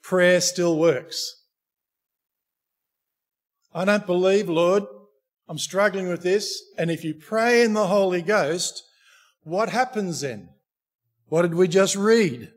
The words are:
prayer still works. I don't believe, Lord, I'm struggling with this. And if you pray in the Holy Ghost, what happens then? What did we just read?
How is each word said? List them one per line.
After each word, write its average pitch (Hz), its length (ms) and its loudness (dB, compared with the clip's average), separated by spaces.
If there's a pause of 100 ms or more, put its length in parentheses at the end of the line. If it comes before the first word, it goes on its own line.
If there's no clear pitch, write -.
prayer 180 380 2
still 170 360 0
works. - 580 -2 (2500)
I 170 120 -4
don't 208 200 0
believe, 185 440 2
Lord, 175 340 2 (640)
I'm 160 100 -12
struggling 190 520 -2
with 175 140 -6
this. 196 380 -2 (160)
And 170 140 -2
if 160 120 -6
you 156 100 -6
pray 233 500 2
in 220 100 2
the 214 140 0
Holy 185 340 0
Ghost, 175 640 -2 (600)
what 185 260 -4
happens 208 520 -4
then? 107 280 -10 (800)
What 165 160 0
did 170 100 -2
we 180 140 4
just 190 280 2
read? 196 600 0